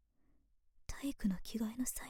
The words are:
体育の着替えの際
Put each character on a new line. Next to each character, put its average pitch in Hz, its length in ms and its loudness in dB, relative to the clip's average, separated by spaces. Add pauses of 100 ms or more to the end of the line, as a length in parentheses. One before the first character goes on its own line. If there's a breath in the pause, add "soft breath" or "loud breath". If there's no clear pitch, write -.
(880)
体 - 220 -2
育 - 180 2
の 185 160 4
着 - 140 -4
替 220 160 2
え 240 40 -4
の 254 80 2
際 - 240 -2